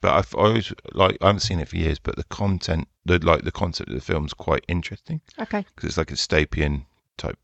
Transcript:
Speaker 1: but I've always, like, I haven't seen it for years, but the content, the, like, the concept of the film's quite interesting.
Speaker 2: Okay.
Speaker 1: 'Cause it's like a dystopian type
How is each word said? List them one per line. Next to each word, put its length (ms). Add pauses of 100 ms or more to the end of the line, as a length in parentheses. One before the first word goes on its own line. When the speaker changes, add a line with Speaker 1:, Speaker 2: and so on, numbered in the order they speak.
Speaker 1:
but 140
I've 200
always, 380 (200)
like, 300
I 40
haven't 140
seen 200
it 80
for 80
years, 220
but 180
the 80
content, 640 (180)
the, 180
like, 180
the 100
concept 360
of 60
the 80
film's 320
quite 340
interesting. 520 (180)
Speaker 2:
Okay. 260 (120)
Speaker 1:
'Cause 120
it's 80
like 140
a 40
dystopian 720 (320)
type 260